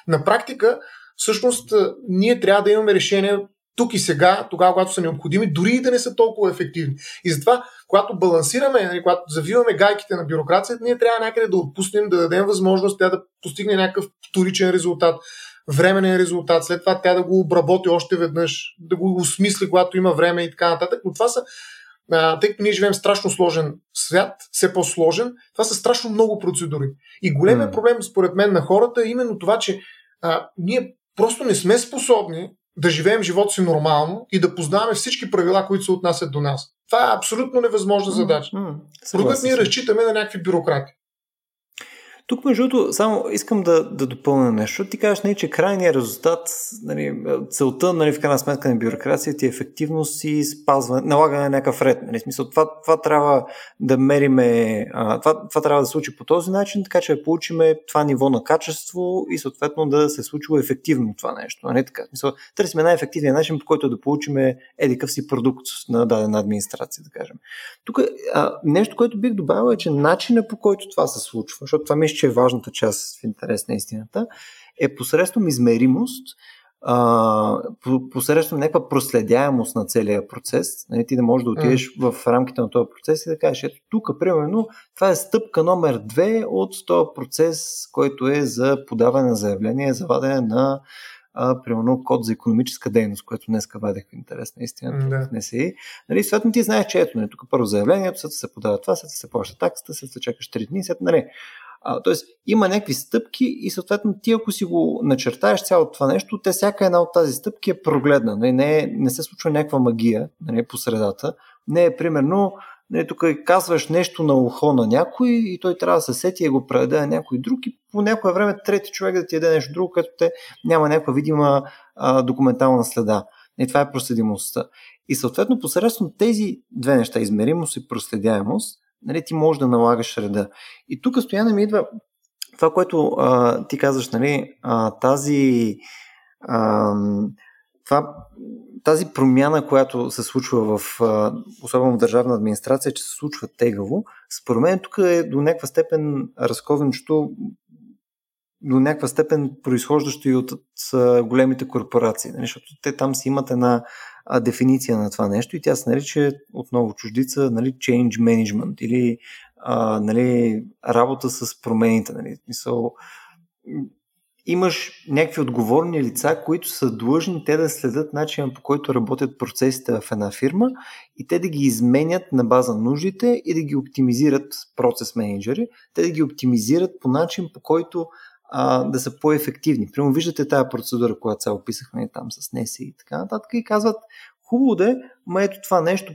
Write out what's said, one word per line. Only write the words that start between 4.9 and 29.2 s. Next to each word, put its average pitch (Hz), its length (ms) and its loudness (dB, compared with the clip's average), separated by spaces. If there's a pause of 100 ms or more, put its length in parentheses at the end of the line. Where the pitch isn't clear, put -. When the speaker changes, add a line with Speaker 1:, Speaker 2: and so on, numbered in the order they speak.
Speaker 1:
са - 80 -4
необходими, 170 520 -2
дори 175 180 0
и 247 120 2
да 254 80 0
не 247 80 4
са 240 180 -8
толкова 220 340 2
ефективни. 151 440 -4 (300)
И 175 80 0
затова, 226 320 2 (240)
когато 202 300 2
балансираме, 190 640 2
нали, 180 180 -6
когато 180 260 2
завиваме 190 460 0
гайките 202 400 2
на 175 100 -4
бюрокрацията, 180 600 -2
ние 247 140 0
трябва 233 260 2
някъде 220 240 0
да 190 80 0
отпуснем, 190 520 -2
да 180 80 2
дадем 175 300 2
възможност 190 520 2
тя 185 120 4
да 190 120 -2 (200)
постигне 196 340 -2
някакъв 190 280 0 (240)
вторичен 185 420 0
резултат, 170 500 2 (480)
временен 185 480 4
резултат, 170 480 2
след 175 160 -2
това 185 220 0
тя 180 120 4
да 180 80 2
го 185 180 2
обработи 180 480 2
още 170 280 2
веднъж, 165 600 -2
да 170 180 -4
го 180 200 0
осмисли, 190 540 0
когато 180 260 2
има 185 160 4
време 170 300 2
и 165 80 -6
така 170 200 0
нататък. 170 340 -2
Но 180 80 -4
това 220 160 2
са, 247 160 -4 (680)
а, 160 280 2
тъй 208 100 2
като 208 120 -8
ние 208 100 2
живеем 196 200 2
в 196 40 -2
страшно 196 340 0
сложен 160 440 0 (200)
свят, - 380 0 (200)
все - 200 0
по-сложен, 180 600 0 (200)
това 226 100 0
са 226 100 -4
страшно 240 360 0
много 214 280 2
процедури. 151 480 -4 (360)
И 175 120 0
големият 214 340 4
Speaker 2:
М. 95 40 -10
Speaker 1:
проблем, 233 300 2
според 180 320 0
мен, 202 180 4
на 175 80 4
хората 233 420 2
е 226 60 0
именно 240 300 -4